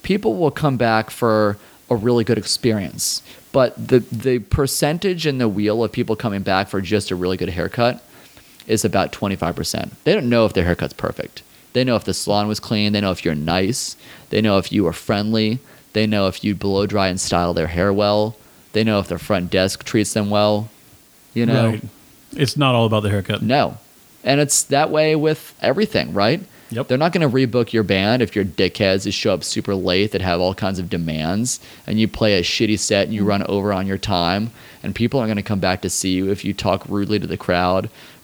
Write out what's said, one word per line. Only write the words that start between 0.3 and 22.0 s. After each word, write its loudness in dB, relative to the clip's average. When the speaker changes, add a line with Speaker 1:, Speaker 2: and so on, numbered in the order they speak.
Speaker 1:
will 2
come 0
back 2
for 2
a 4
really 2
good 2
experience. -2
But 2
the, 6
the 0
percentage -2
in 0
the 2
wheel 0
of 0
people -2
coming -2
back 0
for -4
just -2
a -2
really -2
good -4
haircut -2
is 0
about 0
twenty-five -4
percent. -6
They 2
don't 0
know 4
if -2
their 0
haircut's 0
perfect. -8
They 0
know 2
if -4
the -2
salon -2
was -2
clean. 0
They 2
know 0
if -6
you're 0
nice. -2
They 0
know 4
if -2
you 2
were 0
friendly. -2
They 2
know 2
if -4
you 0
blow 0
dry 0
and -2
style 0
their 0
hair 2
well. 2
They 2
know 2
if -4
their -4
front -2
desk 0
treats 0
them 0
well. 2
You 0
know? 4
Speaker 2:
Right. -4